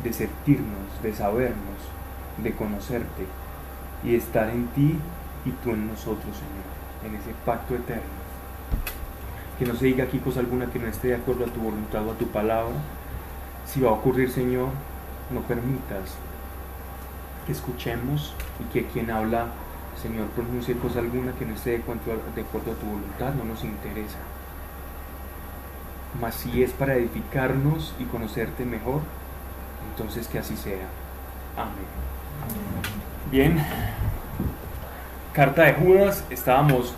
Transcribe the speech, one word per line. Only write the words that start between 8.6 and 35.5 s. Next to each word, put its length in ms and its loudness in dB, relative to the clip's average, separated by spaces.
Que 80 0
no 100 0
se 100 4
diga 180 6
aquí 160 2
cosa 200 0
alguna 280 0
que 100 -2
no 100 -2
esté 220 0
de 60 4
acuerdo 300 0
a 20 0
tu 120 -4
voluntad 480 -2
o 40 -2
a 40 -4
tu 120 0
palabra. 480 2
Si 160 0
va 80 8
a 40 8
ocurrir, 360 6
Señor, 400 2
no 100 -2
permitas 720 -2
que 80 0
escuchemos 840 -2
y 120 -6
que 140 4
quien 240 -2
habla, 360 2
Señor, 280 -2
pronuncie 480 -2
cosa 240 0
alguna 340 0
que 120 -4
no 80 -2
esté 180 -2
de 60 4
acuerdo 240 -4
a, 240 -4
de 60 -4
acuerdo 300 -4
a 40 -4
tu 100 -6
voluntad, 480 -2
no 100 0
nos 200 -4
interesa. 540 -6
Mas 160 -2
si 260 2
es 100 6
para 240 2
edificarnos 1040 2
y 60 -4
conocerte 600 -4
mejor, 360 -2
entonces 360 -6
que 100 -2
así 180 -4
sea. 320 -6
Amén. 280 -4
Bien. 320 8
Carta 300 8